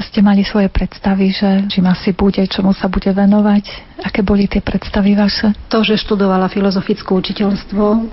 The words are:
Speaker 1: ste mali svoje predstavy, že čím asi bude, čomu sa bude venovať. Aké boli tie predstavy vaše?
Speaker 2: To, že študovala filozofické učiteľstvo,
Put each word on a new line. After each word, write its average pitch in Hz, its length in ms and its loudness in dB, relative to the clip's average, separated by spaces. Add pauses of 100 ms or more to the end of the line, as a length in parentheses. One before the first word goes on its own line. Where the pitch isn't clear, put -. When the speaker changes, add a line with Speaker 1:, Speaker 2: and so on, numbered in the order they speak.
Speaker 1:
ste - 160 -6
mali 202 240 4
svoje 196 240 0
predstavy, 190 640 0
že 196 400 0
čím 180 160 0
asi 180 240 0
bude, 196 400 0
čomu 196 240 0
sa - 160 -2
bude - 160 -4
venovať. 202 560 2 (400)
Aké 202 240 -2
boli 202 240 2
tie - 80 -2
predstavy 202 560 0
vaše? 208 400 0 (160)
Speaker 2:
To, 220 160 0
že 214 80 2
študovala 190 560 0
filozofické 196 560 -2
učiteľstvo, 202 1080 -2